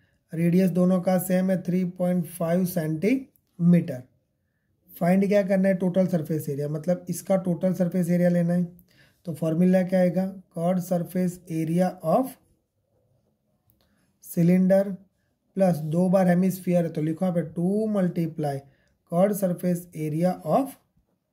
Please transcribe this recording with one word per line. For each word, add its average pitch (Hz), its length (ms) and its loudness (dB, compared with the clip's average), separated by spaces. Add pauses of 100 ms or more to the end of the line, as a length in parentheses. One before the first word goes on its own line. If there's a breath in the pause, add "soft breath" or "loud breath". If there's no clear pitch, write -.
(320)
रेडियस 175 380 2
दोनों 180 300 2
का 185 180 0
सेम 185 320 0
है 185 120 0
थ्री 185 220 -2 (140)
पॉइंट 180 280 0
फ़ाइव 175 400 -2
सेंटीमीटर। 170 1400 0 (880)
फाइंड 190 380 2
क्या 202 200 4
करना 190 200 2
है, 196 60 4
टोटल 185 320 2
सरफेस 156 420 -2
एरिया, 143 200 -4
मतलब 175 420 -4
इसका 190 340 -2
टोटल 180 300 -2
सरफेस 175 360 -2
एरिया 175 180 2
लेना 175 260 2
है। 180 100 0 (640 soft breath)
तो 165 80 -8
फॉर्मूला 180 480 2
क्या 185 180 0
आएगा, 180 260 2
कर्व्ड 180 580 -4
सरफेस 175 560 -2 (100)
एरिया 165 380 0 (160)
ऑफ 226 320 0 (1900)
सिलेंडर 185 680 2 (680)
प्लस 185 200 2 (160)
दो 180 160 2
बार 185 200 4
हेमिस्फीयर 180 560 0
है, 165 80 -6
तो 156 100 -6
लिखो 160 220 -4
यहाँ 185 100 -2
पे 170 80 -2 (120)
टू 202 400 -2
मल्टीप्लाई 165 640 -4 (540 soft breath)
कर्व्ड 190 240 2
सरफेस 180 500 -4 (100)
एरिया 156 360 -2
ऑफ 202 440 -2 (560)